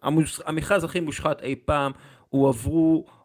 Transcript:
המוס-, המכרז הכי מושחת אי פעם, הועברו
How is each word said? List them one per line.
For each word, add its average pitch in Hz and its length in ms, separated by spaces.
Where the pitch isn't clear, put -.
המוס-, 151 420
המכרז 160 380
הכי 170 160
מושחת 151 420
אי 131 140
פעם, 139 360
הועברו 143 760